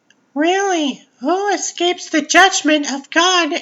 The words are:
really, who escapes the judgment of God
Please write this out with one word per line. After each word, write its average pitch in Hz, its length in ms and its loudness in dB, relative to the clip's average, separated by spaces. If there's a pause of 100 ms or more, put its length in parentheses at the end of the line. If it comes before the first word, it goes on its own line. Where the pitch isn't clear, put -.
(340)
really, 330 720 0 (140)
who 359 280 0
escapes 349 640 -4
the 311 120 0
judgment 302 680 2
of 269 180 -10
God 339 520 2